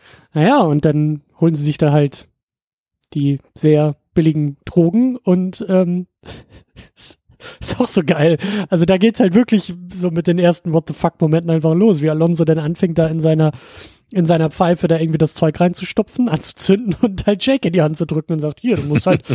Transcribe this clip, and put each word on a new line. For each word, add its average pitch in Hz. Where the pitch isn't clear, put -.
Naja, 208
und 151
dann 151
holen 165
sie 147
sich 147
da 147
halt 147
die 143
sehr 151
billigen 151
Drogen 220
und, 185
ähm, 180
<laughs> -
ist -
auch 247
so 196
geil. 156
Also 170
da 185
geht's 220
halt 185
wirklich 214
so 180
mit 160
den 175
ersten 175
What 160
the 147
fuck -
Momenten 165
einfach 160
los, 180
wie 156
Alonso 160
dann 160
anfängt, 165
da 160
in 160
seiner, 156
in 180
seiner 160
Pfeife 175
da 165
irgendwie 160
das 151
Zeug 156
reinzustopfen, 185
<laughs> -
anzuzünden 190
und 196
halt 202
Jake 269
in 175
die 180
Hand 151
zu 165
drücken 156
und 156
sagt, 147
„Hier, 233
du 139
musst 147
halt, 180